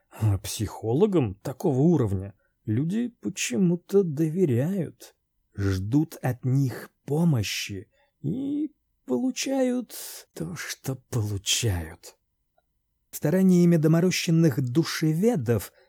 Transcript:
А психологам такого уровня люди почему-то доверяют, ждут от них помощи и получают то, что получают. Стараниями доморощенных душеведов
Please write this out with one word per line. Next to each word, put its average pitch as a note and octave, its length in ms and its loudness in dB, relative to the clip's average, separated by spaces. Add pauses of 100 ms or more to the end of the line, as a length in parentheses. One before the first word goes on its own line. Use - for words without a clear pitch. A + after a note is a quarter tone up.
А G#2 280 0
психологам B2 960 -2
такого C3 460 -2
уровня G#2+ 520 2 (320)
люди F3 560 -2
почему-то G3 840 0
доверяют, D#3+ 1120 -2 (400)
ждут G2 640 0
от B2 240 -4
них B2+ 440 -2 (160)
помощи C3+ 800 -2 (340)
и C#4 500 -4 (340)
получают B3+ 880 -2 (380)
то, F3 220 -10
что - 400 -10 (140)
получают. G2 1080 -4 (960)
Стараниями F3 640 4
доморощенных E3 840 4
душеведов D#3 1120 0 (160)